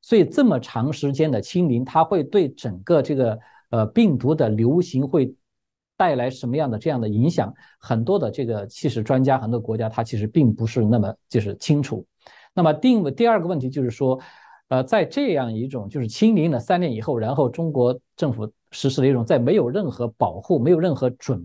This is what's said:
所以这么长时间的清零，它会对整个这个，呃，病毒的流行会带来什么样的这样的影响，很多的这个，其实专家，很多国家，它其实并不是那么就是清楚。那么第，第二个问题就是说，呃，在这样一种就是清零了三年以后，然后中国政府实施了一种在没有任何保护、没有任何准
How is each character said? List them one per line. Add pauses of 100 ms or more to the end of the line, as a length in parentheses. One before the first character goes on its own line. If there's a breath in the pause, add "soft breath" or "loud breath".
所
以
这
么
长
时
间
的
清
零，
它
会
对
整
个
这
个， (300 soft breath)
呃，
病
毒
的
流
行
会 (640)
带
来
什
么
样
的
这
样
的
影
响， (280 soft breath)
很
多
的
这
个，
其
实
专
家，
很
多
国
家，
它
其
实
并
不
是
那
么 (160)
就
是
清
楚。 (480 loud breath)
那
么
第，
第
二
个
问
题
就
是
说， (480 loud breath)
呃，
在
这
样
一
种
就
是
清
零
了
三
年
以
后，
然
后
中
国 (160)
政
府 (220)
实
施
了
一
种
在
没
有
任
何 (120)
保
护、
没
有
任
何
准